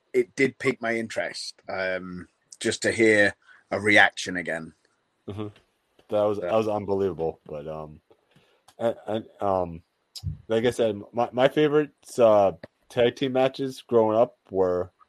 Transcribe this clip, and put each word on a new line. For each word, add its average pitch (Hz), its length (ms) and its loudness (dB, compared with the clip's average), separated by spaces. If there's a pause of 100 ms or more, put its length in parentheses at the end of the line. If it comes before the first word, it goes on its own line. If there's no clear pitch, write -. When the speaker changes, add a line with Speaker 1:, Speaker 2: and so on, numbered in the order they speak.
(140)
Speaker 1:
it 123 220 -2
did 135 240 -2
pique 131 220 -4
my 113 140 -4
interest, 107 600 -8 (120)
um, 92 600 -8 (320)
just - 240 -4
to 104 80 0
hear 107 440 4 (360)
a 101 80 -2
reaction 101 580 2
again. 82 360 -8 (540)
Speaker 2:
Mm-hmm. 104 200 -10 (640)
That 104 140 2
was, 104 140 0
Speaker 1:
Yeah. 87 120 -6
Speaker 2:
that 110 60 0
was 110 120 2
unbelievable. 98 800 -2
But, 73 220 -12
um, 78 320 -12 (800)
and, 113 160 -2 (120)
and, 107 180 -6 (160)
um, 92 400 -2 (680)
like 113 180 0
I 123 60 2
said, 110 280 -2 (140)
my, 117 180 -2
my 127 160 2
favorite, 151 440 2 (260)
uh, 104 360 6 (360)
tag 120 260 0
team 131 180 -4
matches 131 520 -2
growing 110 320 2
up 123 200 2 (120)
were 90 420 0 (160)